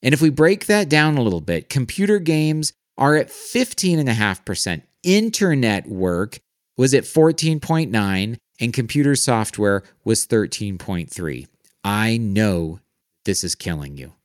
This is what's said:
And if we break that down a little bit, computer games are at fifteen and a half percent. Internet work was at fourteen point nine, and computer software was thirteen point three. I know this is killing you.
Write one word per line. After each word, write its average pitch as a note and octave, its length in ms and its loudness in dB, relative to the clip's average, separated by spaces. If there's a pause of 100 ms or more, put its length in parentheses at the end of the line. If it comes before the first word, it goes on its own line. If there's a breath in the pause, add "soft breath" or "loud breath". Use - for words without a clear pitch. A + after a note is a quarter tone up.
And B2+ 100 4
if C#3+ 80 2
we D#3+ 80 6
break D#3+ 380 2
that G#3 240 2
down D3+ 260 4
a C3+ 60 2
little F#2 180 0
bit, D#2+ 300 -4
computer G3 480 0
games D#3 560 0 (240)
are C#3+ 160 4
at - 160 0
fifteen F#3 720 -2
and C#3 80 0
a A2+ 60 2
half G#2 300 -2
percent. F2+ 380 -6 (220)
Internet F3 800 2
work F#2 540 -2 (360)
was B2+ 160 2
at B2+ 140 2
fourteen D#3+ 540 2
point D#3+ 320 -2
nine, G#2 440 0 (220)
and A#2 140 -2
computer C#3 420 0
software G#2+ 720 0 (200 soft breath)
was A2+ 200 0
thirteen G2+ 540 -2
point F2 300 -6
three. C2+ 380 -8 (380)
I G#2+ 320 0
know G2 640 -2 (440)
this G2 200 -2
is F2 100 -6
killing C#2+ 420 -8
you. C2 180 -18 (100)